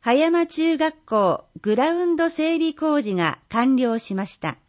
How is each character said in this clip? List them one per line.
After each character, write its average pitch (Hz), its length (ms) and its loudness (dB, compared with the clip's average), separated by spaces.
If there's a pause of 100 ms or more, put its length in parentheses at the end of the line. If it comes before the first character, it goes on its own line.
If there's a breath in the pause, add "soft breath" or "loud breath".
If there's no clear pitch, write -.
葉 240 140 2
山 330 320 4
中 320 320 -2
学 311 260 -2
校 202 400 0 (160)
グ 214 160 0
ラ 285 140 2
ウ 349 160 -2
ン 339 100 2
ド 330 140 0
整 320 240 -2
備 320 180 -2
工 302 300 -2
事 208 120 -4
が 170 260 -2 (100)
完 254 260 2
了 233 220 0
し 202 160 -8
ま 190 100 -4
し - 140 -18
た。 156 180 -8 (120)